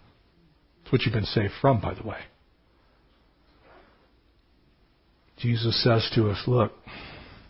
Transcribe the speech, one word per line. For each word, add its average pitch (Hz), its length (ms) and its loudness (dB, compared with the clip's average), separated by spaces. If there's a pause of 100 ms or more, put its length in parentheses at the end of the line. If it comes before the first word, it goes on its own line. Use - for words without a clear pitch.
(840)
It's - 100 -20
what 127 80 4
you've 113 120 0
been 110 120 0
saved 104 340 0
from, 131 220 4
by 92 120 -4
the - 140 -10
way. 101 120 -8 (3250)
Jesus 117 440 0
says 117 320 4
to 110 140 4
us, 101 180 -2
"Look, 123 240 2 (800)